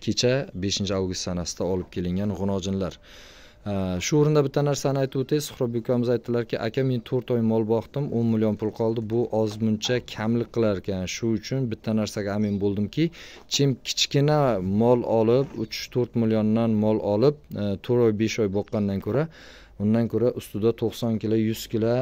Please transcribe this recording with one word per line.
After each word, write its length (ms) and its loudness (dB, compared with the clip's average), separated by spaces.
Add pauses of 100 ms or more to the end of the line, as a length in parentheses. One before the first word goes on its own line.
kecha 320 0 (200)
beshinchi 440 -2
avgust 320 -4
sanasida 340 -6 (100)
olib 200 -4
kelingan 460 -2
g'unojinlar. 580 -2 (600)
E, 140 -6 (320)
shu 160 2
o'rinda 240 4
bitta 180 0
narsani 400 0
aytib 200 -2
o'tay. 240 0
Suhrobbek 360 -4
ukamiz 300 0
aytdilarki, 420 -2 (100)
"Aka, 240 -2
men 200 0
to'rt 260 -2
oy 60 2 (100)
mol 220 2
boqdim, 320 -2 (120)
o'n 160 2
million 220 2
pul 240 -2
qoldi. 240 0 (100)
Bu 120 2 (160)
ozmuncha 580 0 (140)
kamlik 420 -2
qilar 260 2
ekan. 220 -4 (120)
Shu 220 -2
uchun 340 -4
bitta 280 -6
narsaga 380 -4
amin 260 0
bo'ldimki, 460 0 (400)
chem 260 2 (120)
kichkina 520 2 (420)
mol 220 6 (160)
olib, 280 4 (160)
uch 140 -8 (160)
to'rt 280 -2
milliondan 500 2 (140)
mol 160 2 (120)
olib, 220 4 (160)
e, 140 -4 (200)
to'rt 200 2
oy, 160 4
besh 180 0
oy 180 0
boqqandan 480 -2
ko'ra, 220 -2 (560)
undan 240 2
ko'ra 220 2 (100)
ustida 320 0 (100)
to'qson 380 -2
kilo, 160 0
yuz 320 0
kilo 340 0